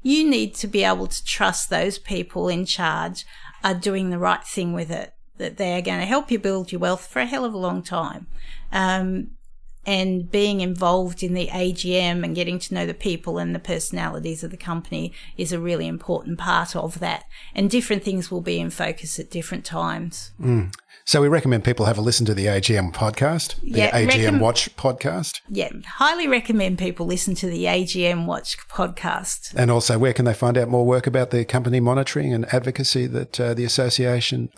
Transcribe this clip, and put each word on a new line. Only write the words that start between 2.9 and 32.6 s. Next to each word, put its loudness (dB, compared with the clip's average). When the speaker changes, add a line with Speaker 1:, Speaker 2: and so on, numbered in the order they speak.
Speaker 1:
are 4
doing 0
the -2
right 0
thing -2
with -4
it, -8
that -6
they -2
are 0
gonna -2
help 0
you 4
build -2
your -6
wealth 0
for -2
a 2
hell -2
of -4
a -4
long -2
time. -6
Um, 0
and 0
being 2
involved 2
in 0
the 0
A 0
G 0
M 2
and -4
getting -2
to -6
know -2
the -4
people -4
and -2
the -4
personalities -4
of -8
the -12
company -6
is -4
a -2
really -2
important -4
part 0
of -6
that. -6
And 2
different 2
things -2
will -4
be -2
in -4
focus -6
at -12
different -8
times. -6
Speaker 2:
Mm. 2
So 4
we 6
recommend 4
people 2
have 4
a -2
listen 2
to 2
the 2
A 4
G 4
M 2
podcast, 0
the 0
Speaker 1:
Yeah, 4
Speaker 2:
A 4
G 4
M 4
Speaker 1:
recom-, 6
Speaker 2:
Watch 2
podcast. -2
Speaker 1:
Yeah, -2
highly 2
recommend 2
people -2
listen 0
to -4
the 0
A 2
G 0
M 0
Watch -4
podcast. -4
Speaker 2:
And 4
also, 4
where 4
can 2
they 4
find 4
out 4
more 4
work 4
about 2
the 2
company 2
monitoring 2
and 0
advocacy 2